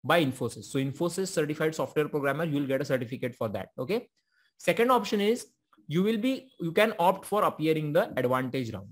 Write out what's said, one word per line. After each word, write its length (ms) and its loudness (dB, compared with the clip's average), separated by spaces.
by 220 4
Infosys. 400 -4
So 160 -2
Infosys 480 -4
certified 480 -2
software 320 -2
programmer, 360 0
you 120 -2
will 100 0
get 140 0
a 40 -2
certificate 520 -4
for 140 -4
that. 180 -8
Okay. 300 -4
Second 320 2
option 300 2
is 260 2
you 160 0
will 160 2
be, 320 -2
you 120 -4
can 260 4
opt 260 2
for 200 0
appearing 480 0
the 260 2
advantage 560 0
round. 180 -12